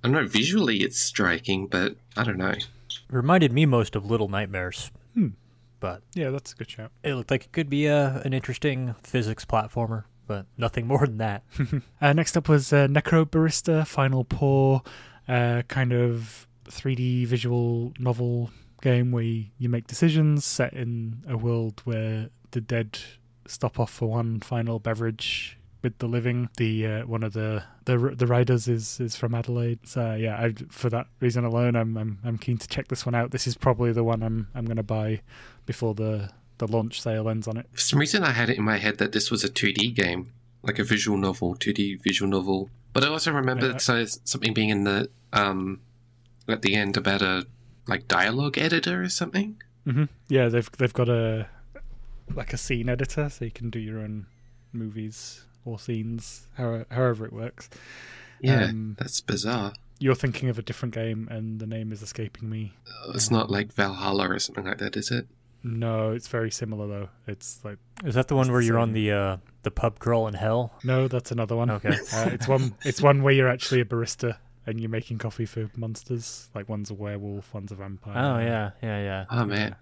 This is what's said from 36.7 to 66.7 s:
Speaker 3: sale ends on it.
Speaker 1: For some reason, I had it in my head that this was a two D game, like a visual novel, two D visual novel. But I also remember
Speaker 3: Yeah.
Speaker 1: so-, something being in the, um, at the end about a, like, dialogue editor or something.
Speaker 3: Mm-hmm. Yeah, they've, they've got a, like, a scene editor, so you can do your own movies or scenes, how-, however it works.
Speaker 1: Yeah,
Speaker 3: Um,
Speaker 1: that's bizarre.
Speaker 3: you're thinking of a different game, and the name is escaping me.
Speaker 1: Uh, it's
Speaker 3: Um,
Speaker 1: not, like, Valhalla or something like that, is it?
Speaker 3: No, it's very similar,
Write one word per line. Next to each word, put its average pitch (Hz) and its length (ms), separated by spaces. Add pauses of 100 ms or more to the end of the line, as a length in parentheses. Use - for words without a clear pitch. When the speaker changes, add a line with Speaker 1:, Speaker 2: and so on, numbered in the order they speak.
Speaker 3:
sale 110 280
ends 110 180
on 110 100
it. 120 140
Speaker 1:
For - 80
some - 200
reason, 170 240
I 147 80
had 113 180
it - 80
in 107 60
my 107 140
head 104 220
that 104 140
this 107 180
was 107 120
a 101 60
two 104 240
D 113 180
game, 90 400 (320)
like 107 160
a 107 40
visual 104 340
novel, 92 380
two - 180
D 98 220
visual 95 360
novel. 95 380 (240)
But 127 100
I 147 60
also 156 220
remember 131 400
Speaker 3:
Yeah. 127 60
Speaker 1:
so-, 117 280 (180)
something - 320
being 107 140
in 101 160
the, 101 240 (240)
um, 95 480 (680)
at 113 160
the 101 120
end 101 220
about 98 240
a, 92 240 (420)
like, 98 200
dialogue 113 500
editor 170 460
or 180 60
something. 202 520 (240)
Speaker 3:
Mm-hmm. 143 200 (240)
Yeah, 131 180
they've, 117 320
they've 127 140
got 123 160
a, 113 380 (840)
like, 123 200
a 127 40
scene 123 320
editor, 143 400
so - 160
you 110 60
can 117 180
do 117 100
your 110 200
own 107 260 (480)
movies 110 720 (220)
or 113 140
scenes, 113 760
how-, 117 340
however 117 360
it 113 80
works. 113 360 (720)
Speaker 1:
Yeah, 131 240
Speaker 3:
Um, 110 340
Speaker 1:
that's - 220
bizarre. 104 520 (260)
Speaker 3:
you're 131 160
thinking 127 340
of 110 80
a 117 40
different 117 340
game, 113 360
and 110 280
the 110 80
name 110 240
is 107 100
escaping 110 480
me. 110 240 (140)
Speaker 1:
Uh, - 260
it's - 180
Speaker 3:
Um, 113 60
Speaker 1:
not, 110 140
like, 101 220
Valhalla 98 560
or 95 100
something - 260
like 95 140
that, 101 160
is 107 160
it? 120 160 (360)
Speaker 3:
No, 113 480
it's 120 160
very 113 240
similar, 107 360